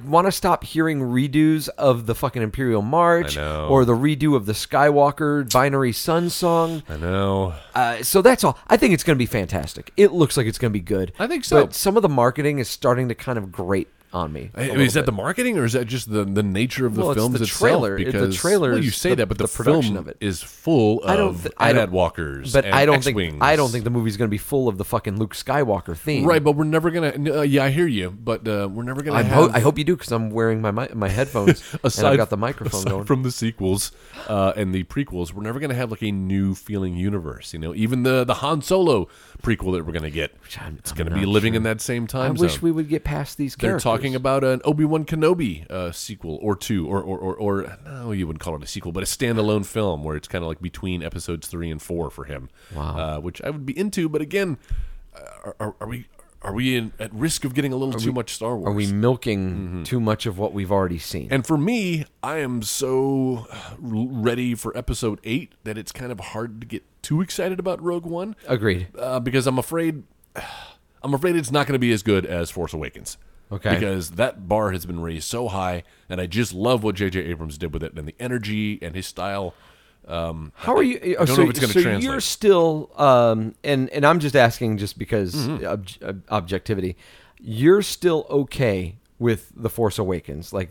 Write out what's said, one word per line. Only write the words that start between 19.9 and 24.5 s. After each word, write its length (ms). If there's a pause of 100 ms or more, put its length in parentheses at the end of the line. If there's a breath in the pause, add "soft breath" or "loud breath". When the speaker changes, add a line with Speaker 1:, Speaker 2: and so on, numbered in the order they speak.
Speaker 2:
film 20
Speaker 1:
of 100
it. 140
Speaker 2:
is 200
full 640
Speaker 1:
I 120
don't 140
Speaker 2:
of 120
Speaker 1:
th-, 160
I 140
don't, 100
Speaker 2:
Ad 80
Walkers 640
Speaker 1:
but 120
Speaker 2:
and 120
Speaker 1:
I 100
don't 160
think, 160
Speaker 2:
X-Wings. 220
Speaker 1:
I 160
don't 140
think 120
the 80
movie's 260
gonna 120
be 100
full 300